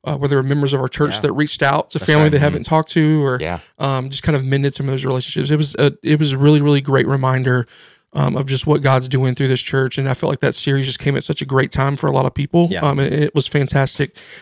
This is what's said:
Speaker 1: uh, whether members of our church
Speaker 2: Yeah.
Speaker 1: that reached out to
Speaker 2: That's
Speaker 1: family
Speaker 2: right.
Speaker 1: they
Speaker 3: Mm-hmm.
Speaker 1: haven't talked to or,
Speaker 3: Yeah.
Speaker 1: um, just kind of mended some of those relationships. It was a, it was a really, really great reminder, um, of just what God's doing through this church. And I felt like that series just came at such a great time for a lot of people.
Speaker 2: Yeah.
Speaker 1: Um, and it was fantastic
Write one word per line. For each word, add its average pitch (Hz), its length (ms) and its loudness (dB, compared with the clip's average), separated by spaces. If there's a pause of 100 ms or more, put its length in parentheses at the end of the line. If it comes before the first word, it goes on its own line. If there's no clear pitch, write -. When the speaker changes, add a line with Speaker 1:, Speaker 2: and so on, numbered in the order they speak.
Speaker 1:
uh, 147 120 -4
whether 139 260 0
members 139 300 0
of 135 80 0
our 131 80 -2
church 147 280 -2
Speaker 2:
Yeah. - 60 -6
Speaker 1:
that 147 100 0
reached 151 300 -2
out 143 280 0
to - 80 -6
Speaker 2:
That's - 80 -4
Speaker 1:
family 151 180 6
Speaker 2:
right. 151 60 4
Speaker 1:
they 151 80 2
Speaker 3:
Mm-hmm. 143 60 4
Speaker 1:
haven't 143 200 0
talked 160 280 0
to 156 320 2
or, 127 160 -2
Speaker 3:
Yeah. 85 180 -4 (200)
Speaker 1:
um, 135 300 -4
just 135 140 -8
kind 151 140 0
of 131 80 -2
mended 139 300 0
some 139 120 -6
of 135 60 -2
those 135 120 -4
relationships. 127 460 -4
It 151 60 4
was 147 220 -2
a, 139 140 4 (100)
it 151 160 2
was 151 140 0
a 131 60 -2
really, 147 220 6
really 143 200 4
great 135 260 0
reminder, 131 600 0 (480)
um, 143 220 0
of 135 100 -4
just 135 200 -4
what 151 140 2
God's 131 260 2
doing 131 280 0
through 135 140 -2
this 131 120 0
church. 131 380 -2
And 135 100 -2
I 131 60 0
felt 139 160 -2
like 143 100 -4
that 143 140 0
series 135 320 0
just 135 120 -6
came 139 160 0
at 131 100 -4
such - 180 -4
a - 20 -4
great 139 260 -2
time 139 260 0
for 156 100 -4
a 143 60 2
lot 135 120 0
of 139 80 -2
people. 170 380 0
Speaker 2:
Yeah. 180 100 -4
Speaker 1:
Um, 147 180 0
and 139 140 0
it 147 220 0
was 139 120 0
fantastic 139 680 -2 (260)